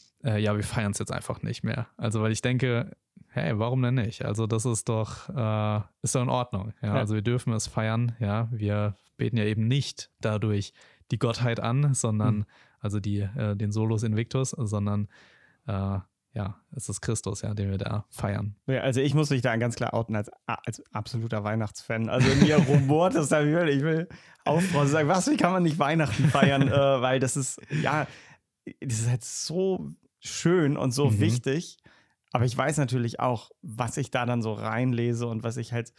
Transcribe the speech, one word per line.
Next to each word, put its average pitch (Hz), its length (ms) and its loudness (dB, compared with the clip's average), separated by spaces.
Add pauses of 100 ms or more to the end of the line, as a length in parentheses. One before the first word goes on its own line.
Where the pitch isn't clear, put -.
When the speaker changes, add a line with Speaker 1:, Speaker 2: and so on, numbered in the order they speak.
(240)
Speaker 1:
äh, 107 160 0
„Ja, 104 160 2
wir 104 60 0
feiern's 101 380 -2
jetzt 104 100 -8
einfach - 320 -6
nicht 117 220 -6
mehr.“ 113 320 -4
Also, 110 260 -2
weil 110 80 2
ich 110 120 -2
denke, 123 540 0 (320)
hey, 131 300 -2
warum 123 240 0
denn 123 140 2
nicht? 113 280 -2
Also, 110 220 -2
das 110 200 0
ist 117 220 -2
doch, 110 420 -4
äh, 107 520 -2 (200)
ist - 120 -4
doch 127 80 2
in 127 60 -2
Ordnung. 117 540 -4
Ja? 104 120 -2
Speaker 2:
Ja. 107 60 2
Speaker 1:
Also, 107 140 0
wir 107 80 0
dürfen 120 300 0
es 110 140 -2
feiern. 113 540 -2
Ja? 110 320 0
Wir 104 420 0 (220)
beten 117 200 -2
ja 107 80 2
eben 107 220 2
nicht - 540 -2
dadurch 107 520 -2 (380)
die 117 80 -2
Gottheit 117 400 0
an, 131 360 0
sondern, 107 420 0
Speaker 2:
Mhm. 104 100 -4 (320)
Speaker 1:
also 107 220 -2
die, 101 200 -2
äh, 104 360 -4
den 104 160 -2
Solus 110 320 0
Invictus, 113 460 -2
sondern, 104 580 -2 (580)
äh, 98 320 -4 (360)
ja, 104 260 -8 (140)
es - 140 -10
ist 104 140 -8
Christus, 107 400 -4
ja, 107 100 -6
den 101 180 -4
wir 98 60 -2
da 104 320 -4
feiern. 104 480 -4 (100)
Speaker 2:
Ja, 131 140 0
also 131 220 0
ich 143 100 2
muss 151 160 2
mich 135 140 0
da 120 140 0
ganz 117 200 0
klar - 160 -4
outen 113 240 -2
als, 104 140 -4 (160)
als - 360 -6 (120)
absoluter 110 500 -4
Weihnachtsfan. 110 640 -4
Also 127 260 4
mir 151 220 6
Speaker 1:
<laughs> 139 120 6
Speaker 2:
rumort 147 460 6
das 143 140 2
da, 151 140 4
ich 147 120 4
will, 170 140 4
ich 139 140 4
will 160 260 0 (380)
aufbrausen 165 340 2
und 139 80 4
sagen, 147 200 4
„Was, 180 220 2
wie 302 60 4
kann 180 160 4
man 185 100 2
nicht 160 160 2
Weihnachten 147 500 2
feiern?“ 139 400 4
Speaker 1:
<laughs> - 0 -
Speaker 2:
Äh, 135 340 4
weil 127 180 2
das 127 160 0
ist, - 320 -4
ja, 147 380 0 (760)
das 117 200 -2
ist 117 100 0
halt 123 140 -2
so 185 640 -4 (300)
schön 165 580 2
und 131 140 0
so 139 180 2
Speaker 1:
Mhm. 101 100 2
Speaker 2:
wichtig. 123 560 0 (560)
Aber 120 140 2
ich 120 100 -2
weiß 147 220 0
natürlich 117 420 0
auch, 123 300 -2 (100)
was 117 380 -6
ich 135 120 -4
da 123 140 -2
dann 120 160 0
so 110 140 -4
reinlese 117 720 -2
und 113 180 -4
was 120 140 -4
ich 117 160 -8
halt 120 240 -6